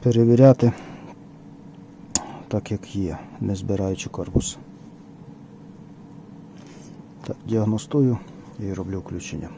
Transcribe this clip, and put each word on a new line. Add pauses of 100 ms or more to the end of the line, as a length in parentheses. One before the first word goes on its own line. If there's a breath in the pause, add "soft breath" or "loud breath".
перевіряти (1800 loud breath)
так,
як
є, (240 loud breath)
не
збираючи
корпус. (2750 loud breath)
Так, (100)
діагностую (420 loud breath)
і
роблю
включення.